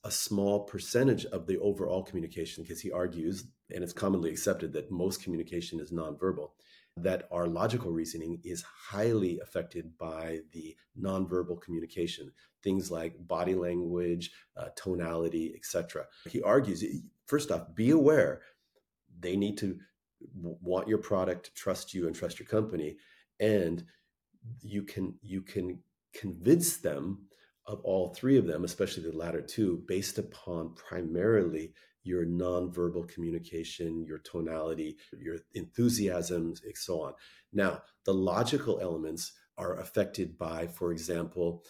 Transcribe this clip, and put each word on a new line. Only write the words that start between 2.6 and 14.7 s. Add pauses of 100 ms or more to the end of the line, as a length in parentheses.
'cause
he
argues, (240)
and
it's
commonly
accepted
that
most
communication
is
nonverbal, (440)
that
our
logical
reasoning
is
highly
affected
by (120)
the (240)
nonverbal
communication, (320)
things
like
body
language, (240)
uh,